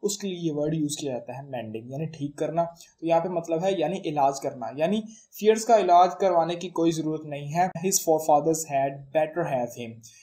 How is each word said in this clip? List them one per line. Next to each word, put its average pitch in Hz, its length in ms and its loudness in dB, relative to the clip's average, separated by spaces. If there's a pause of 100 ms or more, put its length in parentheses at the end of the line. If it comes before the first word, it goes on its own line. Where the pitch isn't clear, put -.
उसके 202 240 -4
लिए 180 100 -6
ये 165 140 -2
वर्ड 147 240 -2
यूज़ 147 260 -2
किया 139 120 -4
जाता 123 240 -8
है 139 140 -14
मेंडिंग, 113 420 -10
यानी 151 140 -6
ठीक 143 320 -10
करना। 160 260 -2 (360)
तो 160 60 -8
यहाँ 165 140 4
पे 180 80 -2
मतलब 165 360 -2
है 190 160 0
यानी 160 160 0
इलाज 139 420 0
करना, 123 380 -6
यानी 190 280 0 (360)
फियर्स 214 240 4
का 233 120 6
इलाज 180 340 8 (100)
करवाने 170 360 2
की 180 120 -8
कोई 170 240 2
ज़रूरत 156 340 -4
नहीं 143 220 -8
है। 175 220 0
His 185 240 -2
forefathers 156 640 2
had 135 320 -2 (260)
better 156 320 0
have 123 220 -2 (100)
him, 113 100 -10 (320)